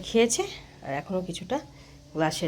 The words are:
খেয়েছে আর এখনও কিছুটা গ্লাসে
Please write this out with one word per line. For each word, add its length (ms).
খেয়েছে 360
আর 60
এখনও 280
কিছুটা 280
গ্লাসে 340